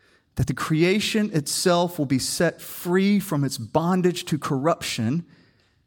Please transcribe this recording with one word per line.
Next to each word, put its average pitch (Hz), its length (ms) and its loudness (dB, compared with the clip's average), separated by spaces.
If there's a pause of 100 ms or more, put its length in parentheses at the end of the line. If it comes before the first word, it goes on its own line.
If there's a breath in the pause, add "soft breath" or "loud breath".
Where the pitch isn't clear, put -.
(360)
that 127 120 0
the 135 80 -4
creation 202 760 0
itself 175 680 0
will 143 80 0
be 135 100 0
set - 420 -2
free 196 600 2
from 147 240 0
its 131 160 -2
bondage 175 680 0
to 151 140 -2
corruption 143 840 -2 (640 soft breath)